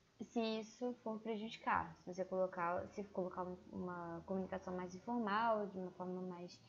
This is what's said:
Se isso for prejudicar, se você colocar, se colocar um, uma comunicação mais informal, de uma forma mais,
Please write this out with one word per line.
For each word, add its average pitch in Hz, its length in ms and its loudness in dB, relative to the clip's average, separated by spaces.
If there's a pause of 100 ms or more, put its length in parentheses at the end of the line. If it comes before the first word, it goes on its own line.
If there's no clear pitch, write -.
(280)
Se 240 120 2
isso 220 640 0
for 220 180 -4
prejudicar, 220 800 0
se - 160 -8
você 180 100 0
colocar, 185 640 2
se - 160 -4
colocar 180 380 -2
um, 180 160 -4 (140)
uma 175 520 -4
comunicação 185 500 -2
mais 180 200 -4
informal, 220 720 4
de 196 100 -8
uma 185 140 -2
forma 185 320 -2
mais, 180 360 -6 (100)